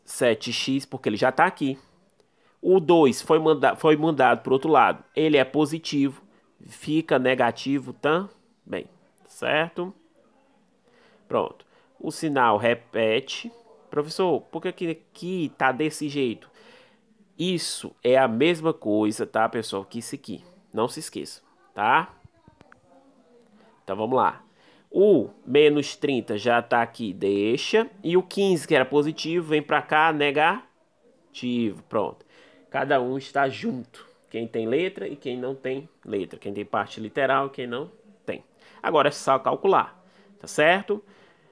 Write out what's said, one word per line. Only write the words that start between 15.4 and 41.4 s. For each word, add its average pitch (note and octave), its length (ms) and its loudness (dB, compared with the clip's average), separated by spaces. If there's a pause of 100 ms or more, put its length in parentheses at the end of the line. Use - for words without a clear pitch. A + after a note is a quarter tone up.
tá C3 140 2
desse D3+ 360 -4
jeito? C3+ 420 -6 (880)
Isso - 640 -4
é B2 140 4
a C3 120 4
mesma D#3 440 0
coisa, G#2+ 540 -2
tá, A2+ 220 0
pessoal, A2 360 -6
que - 140 -12
isso - 160 -12
aqui. - 300 -14 (280)
Não A2+ 160 0
se D#3+ 120 -10
esqueça, - 420 -12 (320)
tá? C3 400 0 (1700)
Então, F#2+ 120 -8
vamos A#2 200 -2
lá. G2+ 260 0 (480)
O F3+ 380 4 (160)
menos D3 520 4
trinta A#2 420 -2
já A#2+ 240 2
tá A#2+ 180 0
aqui, A2+ 320 -6
deixa. G#2 760 0 (120)
E E3+ 140 2
o F#3 60 4
quinze, F#3 440 -2
que D#3+ 80 0
era C3 120 4
positivo, D#3 640 -2
vem D3+ 140 0
pra D3 200 -2
cá, D#3 320 2
negativo. C#3+ 1800 -4
Pronto. G2+ 340 -4 (460)
Cada C#3 280 0
um B2+ 200 -4
está C#3 320 -2
junto. B2 580 -10 (220)
Quem A2+ 180 -8
tem A2+ 180 -4
letra F3+ 400 -2
e - 80 -10
quem B2+ 220 -10
não B2+ 180 -6
tem C3+ 320 -8 (200)
letra. G2 320 -6
Quem G2+ 160 -10
tem G#2 100 -8
parte G2+ 360 -6
literal C3+ 480 -2
e - 20 -14
quem C3 160 -10
não C3 260 -10 (320)
tem. - 180 -10 (400)
Agora C#3+ 260 4
é - 40 -4
só C3+ 260 0
calcular, C3+ 640 0 (360)
tá - 80 -18
certo? G3 580 0 (480)